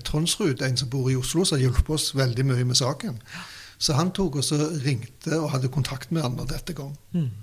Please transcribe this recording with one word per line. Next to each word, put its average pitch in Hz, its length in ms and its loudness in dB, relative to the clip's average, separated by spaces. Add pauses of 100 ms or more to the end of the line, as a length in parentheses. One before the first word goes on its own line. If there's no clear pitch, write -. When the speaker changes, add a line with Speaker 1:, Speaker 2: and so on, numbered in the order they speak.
Speaker 1:
Tronsrud, 156 580 0
en 131 160 2
som 131 120 -2
bor 131 200 0
i 131 60 4
Oslo, 160 300 0
som 160 120 2
har 131 60 4
hjulpet - 260 4
oss 151 240 0
veldig 131 320 2
mye 127 200 2
med 123 100 2
saken. 139 420 0 (640)
Så - 140 2
han 170 180 4
tok 170 260 0
og 131 60 0
så 151 120 2 (300)
ringte 143 560 -2
og 147 100 -2
hadde 131 160 0
kontakt 127 440 -2
med 160 120 0
han 127 140 -2
når - 100 -6
dette 165 260 -6
kom. 139 200 -10 (180)
Speaker 2:
Mm. 151 200 0 (120)